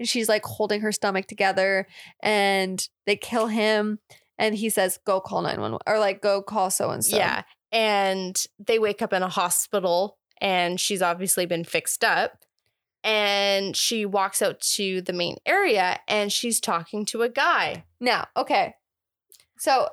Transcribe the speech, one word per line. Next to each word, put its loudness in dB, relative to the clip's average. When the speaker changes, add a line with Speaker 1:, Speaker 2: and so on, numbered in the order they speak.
Speaker 1:
And -4
she's, 0
like, 2
holding -2
her -2
stomach -2
together 2
and 2
they 2
kill -2
him. 0
And 0
he -2
says, 0
"Go 0
call -6
nine -4
one -4
one," -6
or, 2
like, 0
"Go 0
call -2
so-and-so." -2
Speaker 2:
Yeah. 0
And 0
they 0
wake 0
up -2
in 2
a 0
hospital 0
and 0
she's -2
obviously 0
been -2
fixed -2
up. 0
And 0
she 0
walks 0
out -2
to -2
the -6
main -2
area 2
and 0
she's -2
talking -4
to -2
a 2
guy. 0
Speaker 1:
Now, 2
okay. 0
So, 2